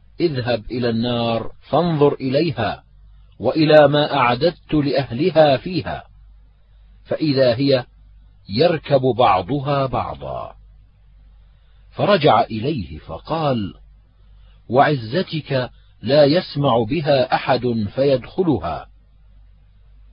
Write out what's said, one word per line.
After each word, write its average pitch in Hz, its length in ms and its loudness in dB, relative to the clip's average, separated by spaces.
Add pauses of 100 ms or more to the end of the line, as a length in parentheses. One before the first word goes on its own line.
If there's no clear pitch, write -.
(200)
'اذهب 123 520 -2
إلى 120 180 -2
النار 117 600 -2 (180)
فانظر 147 440 2
إليها 131 720 -4 (560)
وإلى 151 480 4
ما 147 260 0
أعددت 131 600 -2
لأهلها 143 840 2
فيها، 123 460 -8 (1000)
فإذا 131 500 0
هي 131 300 0 (640)
يركب 143 520 0
بعضها 127 840 0
بعضا.' 69 680 -8 (1400)
فرجع 143 500 2
إليه 107 580 -6
فقال: 117 720 -6 (960)
'وعزتك 131 1000 -2 (320)
لا 143 240 4
يسمع 139 640 2
بها 143 460 0
أحد 120 600 -2
فيدخلها.' 131 920 -2 (1300)